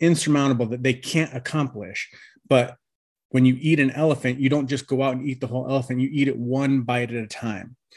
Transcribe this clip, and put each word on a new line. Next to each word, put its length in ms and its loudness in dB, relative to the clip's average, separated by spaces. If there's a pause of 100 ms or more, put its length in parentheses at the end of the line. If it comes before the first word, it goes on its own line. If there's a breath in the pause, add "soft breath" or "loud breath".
insurmountable, 640 2
that 180 -6
they 100 4
can't 400 -2
accomplish. 760 -6 (400 loud breath)
But 260 4 (540)
when 160 4
you 160 6
eat 180 4
an 120 2
elephant, 500 0
you 80 4
don't 180 0
just 180 -4
go 180 -2
out 120 0
and 100 -8
eat 140 -6
the 80 -6
whole 220 -6
elephant, 320 -2
you 100 0
eat 160 2
it 100 -2
one 440 0
bite 280 -2
at 140 -6
a 20 -12
time. 520 -10 (200 loud breath)